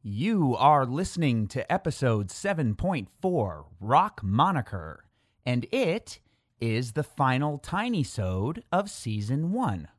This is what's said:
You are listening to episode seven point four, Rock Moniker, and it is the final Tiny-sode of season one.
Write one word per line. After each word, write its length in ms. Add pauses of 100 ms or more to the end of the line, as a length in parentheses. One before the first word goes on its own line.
You 520
are 320
listening 640
to 220
episode 600
seven 420
point 340 (140)
four, 460 (120)
Rock 440
Moniker, 840 (400)
and 260
it 480 (400)
is 340
the 100
final 560
Tiny-sode 1120
of 180
season 600
one. 480